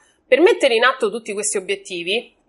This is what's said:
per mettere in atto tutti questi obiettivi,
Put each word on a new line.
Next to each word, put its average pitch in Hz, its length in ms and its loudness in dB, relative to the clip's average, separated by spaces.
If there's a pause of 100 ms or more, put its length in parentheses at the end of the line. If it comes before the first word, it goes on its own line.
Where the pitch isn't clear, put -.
(320)
per 262 80 4
mettere 311 360 4
in 226 100 2
atto 262 240 0
tutti 226 240 -8
questi 202 240 -6
obiettivi, 190 760 -8 (160)